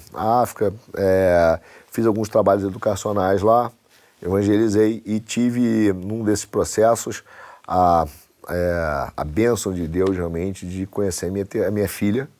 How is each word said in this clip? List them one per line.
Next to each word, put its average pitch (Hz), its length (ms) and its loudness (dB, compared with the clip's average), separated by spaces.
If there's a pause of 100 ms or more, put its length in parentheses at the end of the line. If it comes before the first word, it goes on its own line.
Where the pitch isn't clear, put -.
(120)
a 113 300 2
África, 104 300 -2 (220)
é, 90 680 4 (300)
fiz 117 140 -2
alguns 110 240 0
trabalhos 98 360 2
educacionais 101 760 -2
lá, 117 280 2 (500)
evangelizei 107 840 2
e 107 140 -2
tive, 117 720 0
num 101 320 -6
desses 104 200 0
processos, 113 800 0 (440)
a, 87 400 4 (420)
é, 85 680 -2
a 69 80 -6
bênção 104 480 0
de 87 140 -4
Deus 92 300 0
realmente 90 500 -6
de 95 200 -6
conhecer 98 400 -4
a 87 40 -4
minha 98 140 -4
te-, 101 200 -4
a 92 60 0
minha 104 180 -2
filha. 107 400 -2 (120)